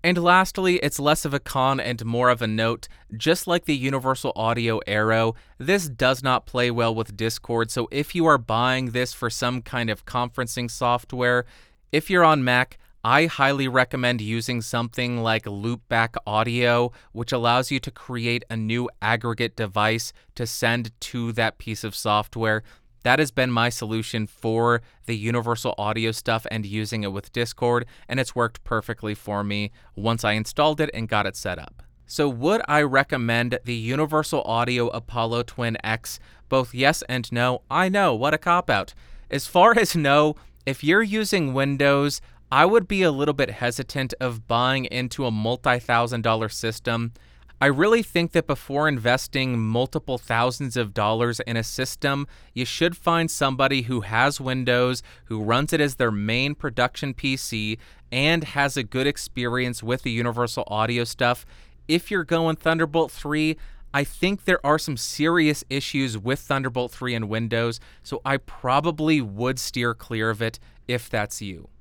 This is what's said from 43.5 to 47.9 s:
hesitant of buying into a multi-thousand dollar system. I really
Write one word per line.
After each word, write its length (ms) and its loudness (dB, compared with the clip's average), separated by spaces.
hesitant 720 -4
of 280 -6
buying 380 2
into 400 -4
a 40 0
multi-thousand 920 0
dollar 260 0
system. 640 -4
I 100 4
really 340 4